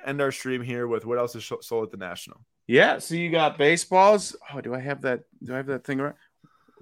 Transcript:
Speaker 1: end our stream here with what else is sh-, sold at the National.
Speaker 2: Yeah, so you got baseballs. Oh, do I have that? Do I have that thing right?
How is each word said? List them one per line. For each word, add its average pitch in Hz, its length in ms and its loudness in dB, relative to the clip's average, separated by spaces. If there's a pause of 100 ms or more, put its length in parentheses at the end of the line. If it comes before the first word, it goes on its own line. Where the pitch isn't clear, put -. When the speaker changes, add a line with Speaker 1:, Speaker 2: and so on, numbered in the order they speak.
Speaker 1:
end 139 160 -2
our 139 100 2
stream 127 300 -4
here 120 260 -4
with 110 180 -2
what 120 120 0
else 120 180 -2
is 110 80 -10
sh-, - 160 -12
sold 113 280 -4
at - 40 -16
the 101 60 -14
National. 90 420 -12 (280)
Speaker 2:
Yeah, 147 320 6
so - 160 -6
you 170 140 -2
got 160 280 2
baseballs. 185 760 4 (200)
Oh, 139 80 -8
do 117 120 -6
I 127 60 -6
have 135 220 -6
that? 131 220 -2 (200)
Do 127 100 -8
I 127 40 -4
have 135 100 -6
that 135 160 -4
thing 139 140 -4
right? 143 180 -4 (680)